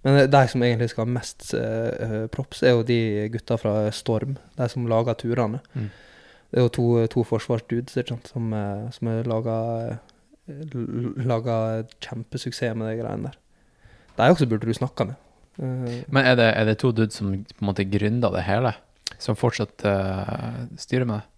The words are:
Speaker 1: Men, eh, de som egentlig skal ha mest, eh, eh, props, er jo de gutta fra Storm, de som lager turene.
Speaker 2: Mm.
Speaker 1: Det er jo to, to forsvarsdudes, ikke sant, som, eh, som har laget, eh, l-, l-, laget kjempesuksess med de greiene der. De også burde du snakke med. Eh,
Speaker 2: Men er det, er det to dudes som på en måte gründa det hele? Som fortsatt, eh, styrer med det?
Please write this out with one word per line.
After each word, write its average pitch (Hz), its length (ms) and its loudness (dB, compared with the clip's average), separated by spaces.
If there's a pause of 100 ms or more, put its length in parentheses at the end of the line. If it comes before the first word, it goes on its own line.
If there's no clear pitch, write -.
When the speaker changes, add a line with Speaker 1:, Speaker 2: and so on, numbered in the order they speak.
Speaker 1:
Men, 135 140 4
eh, 139 100 8
de 139 220 8
som 123 140 0
egentlig 117 280 2
skal 113 140 -4
ha 123 80 -2
mest, - 400 -8
eh, 113 380 -2 (100)
eh, 110 280 -4
props, - 340 -6
er 127 100 8
jo 117 100 4
de 113 460 0
gutta 113 300 -2
fra 107 320 0
Storm, 123 480 -2 (180)
de 123 120 -2
som 120 200 -4
lager 113 260 2
turene. 117 460 -2 (140)
Speaker 2:
Mm. 107 160 -4 (640)
Speaker 1:
Det 120 80 2
er 123 40 6
jo 120 40 4
to, 120 200 2 (200)
to 120 160 0
forsvarsdudes, 117 760 -2
ikke 123 160 -4
sant, - 140 -12
som, 117 240 -4
eh, 104 380 -4
som 117 180 -6
har 113 160 -2
laget, 113 760 -2 (480)
eh, 147 160 -14
l-, 131 260 -6
l-, 120 380 -4
laget 113 760 0
kjempesuksess 117 760 -6
med 110 120 -4
de 113 140 -4
greiene 104 220 -4
der. 131 140 -10 (800)
De 123 120 6
også 156 160 4
burde 110 200 -2
du 113 60 0
snakke - 340 -2
med. 127 100 -8 (420)
Eh, 127 500 -6
Speaker 2:
Men 131 180 4
er 127 100 6
det, 113 200 6
er 110 80 2
det 107 140 2
to 127 140 2
dudes 110 220 2
som 98 180 -2
på 98 300 -6
en 101 60 0
måte 98 180 0
gründa 104 460 2
det 87 120 -2
hele? 110 300 2 (440)
Som 113 180 -2
fortsatt, - 480 -2
eh, 101 840 -2 (100)
styrer 127 300 -2
med 107 140 -2
det? - 40 -18 (140)